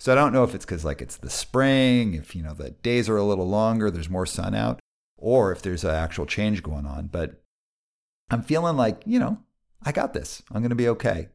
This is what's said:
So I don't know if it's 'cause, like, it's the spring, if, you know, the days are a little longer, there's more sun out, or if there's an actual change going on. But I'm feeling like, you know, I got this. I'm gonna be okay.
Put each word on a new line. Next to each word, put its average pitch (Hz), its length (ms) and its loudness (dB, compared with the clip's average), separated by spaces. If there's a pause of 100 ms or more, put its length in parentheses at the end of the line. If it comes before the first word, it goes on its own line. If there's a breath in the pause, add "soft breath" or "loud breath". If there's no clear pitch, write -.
So 131 100 0
I 131 60 8
don't 143 160 4
know 127 100 6
if 120 140 2
it's - 80 -10
'cause, 80 200 -6
like, 71 160 -4
it's - 180 -12
the 64 120 -12
spring, 127 840 2
if, 76 200 -8
you 85 80 -6
know, 76 120 -8
the 76 160 -10
days 120 380 0
are 110 100 4
a 101 40 4
little 95 260 2
longer, 107 400 2
there's 82 220 -4
more 92 160 -2
sun 90 300 -4
out, - 240 -2 (360)
or 110 360 4
if 85 100 -8
there's 90 220 -4
an 80 100 0
actual 80 320 -4
change 104 380 -2
going 71 220 -6
on. 71 200 -8
But 80 340 -8 (920)
I'm 117 120 0
feeling 165 340 0
like, 113 300 2
you 240 140 2
know, - 240 -2 (400)
I 147 80 -2
got - 220 0
this. - 360 -8
I'm 110 120 -4
gonna 120 120 0
be 120 140 2
okay. 113 460 0